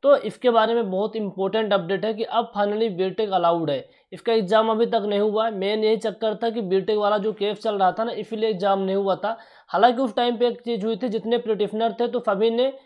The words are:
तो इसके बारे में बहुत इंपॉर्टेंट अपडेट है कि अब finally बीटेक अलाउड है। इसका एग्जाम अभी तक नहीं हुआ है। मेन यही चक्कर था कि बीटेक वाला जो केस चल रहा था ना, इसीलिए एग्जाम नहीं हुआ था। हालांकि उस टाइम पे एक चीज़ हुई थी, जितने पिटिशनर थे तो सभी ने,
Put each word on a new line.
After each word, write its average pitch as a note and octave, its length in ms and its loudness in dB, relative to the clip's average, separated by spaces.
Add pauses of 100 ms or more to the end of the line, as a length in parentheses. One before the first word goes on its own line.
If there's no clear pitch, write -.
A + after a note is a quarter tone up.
तो C#4 140 8
इसके B3 320 0
बारे A3+ 240 4
में A#3 180 0
बहुत G#3+ 240 -2
इंपॉर्टेंट G3+ 580 -2
अपडेट F#3+ 320 0
है A3 80 -2
कि G#3+ 100 -4
अब A#3 300 -2
finally G#3 440 0
बीटेक F#3+ 340 -2
अलाउड E3+ 380 2
है। C3 200 -4 (240)
इसका A3+ 200 -2
एग्जाम A3 360 4
अभी A3 160 2
तक A3+ 200 0
नहीं G3+ 140 0
हुआ G#3+ 260 2
है। A3+ 100 -4
मेन G3+ 280 -2
यही G#3+ 140 4
चक्कर G#3+ 380 -4
था A#3 140 -2
कि A3+ 120 -6
बीटेक F#3+ 360 0
वाला G#3 200 2
जो G#3 160 -2
केस G3+ 280 -4
चल G#3+ 140 -2
रहा F#3+ 160 4
था G#3 120 -4
ना, A#3 80 -2
इसीलिए G#3+ 380 -4
एग्जाम G3 300 0
नहीं F#3+ 160 0
हुआ G3 200 0
था। A3+ 220 -6 (320)
हालांकि A3+ 320 4
उस A3 140 -2
टाइम A#3+ 220 0
पे A#3+ 100 2
एक A#3 140 -2
चीज़ A3+ 240 -4
हुई A3+ 100 -2
थी, B3+ 140 -4
जितने A3+ 280 -2
पिटिशनर A3 600 -2
थे A#3+ 80 0
तो A#3+ 120 -2
सभी A3 300 2
ने, B3 220 0 (140)